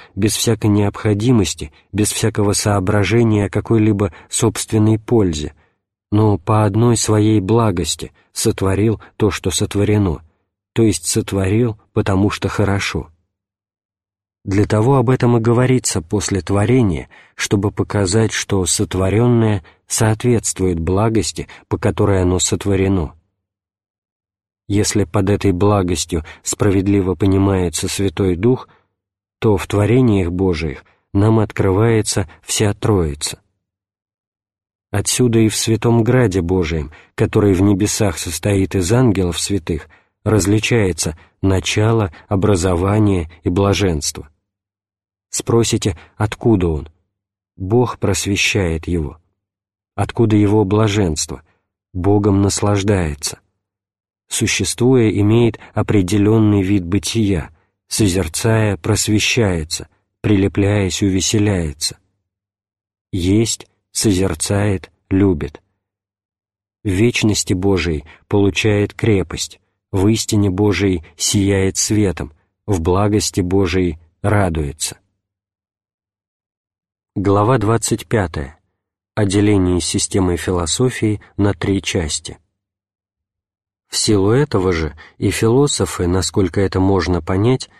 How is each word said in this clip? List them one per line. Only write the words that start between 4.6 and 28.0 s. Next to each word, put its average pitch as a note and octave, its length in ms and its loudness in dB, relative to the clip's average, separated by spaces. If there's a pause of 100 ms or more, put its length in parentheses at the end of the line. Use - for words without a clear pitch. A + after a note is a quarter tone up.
пользе, F2 560 -2 (560)
но G#2 260 2
по G#2+ 260 0
одной A2 320 2
своей G#2+ 460 2
благости F#2 680 -2 (200)
сотворил G2+ 680 -2 (160)
то, G#2 140 0
что - 180 -6
сотворено, G2+ 720 0 (520)
то A2+ 100 2
есть G#2 220 0
сотворил, G#2+ 720 -2 (160)
потому G2+ 360 0
что - 200 -4
хорошо. G2 600 -2 (1300)
Для G2+ 220 0
того A2 320 2
об A#2+ 120 2
этом A#2+ 280 2
и - 20 0
говорится A#2+ 600 0
после G2 400 -2
творения, G2+ 640 0 (280)
чтобы G2+ 360 -2
показать, G#2 640 -2
что F#2+ 320 -2
сотворенное G#2 1000 0 (240)
соответствует G#2+ 920 0
благости, F#2 680 -2 (220)
по F#2 80 -2
которой G2 440 0
оно F2+ 180 2
сотворено. F#2+ 760 0 (1500)
Если G2+ 360 0
под G2 260 -2
этой G2+ 220 2
благостью F2+ 720 0 (180)
справедливо G2 720 0
понимается F#2+ 720 0
Святой F#2+ 480 -2